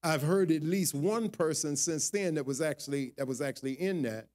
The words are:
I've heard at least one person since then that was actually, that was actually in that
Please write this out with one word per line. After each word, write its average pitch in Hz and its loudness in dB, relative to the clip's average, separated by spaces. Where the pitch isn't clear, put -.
I've 156 2
heard 175 4
at 156 4
least 170 2
one 208 2
person 156 0
since 151 0
then 190 0
that 143 -2
was 135 -2
actually, 143 -2
that 139 -2
was 131 -4
actually 135 -4
in 175 0
that 110 -4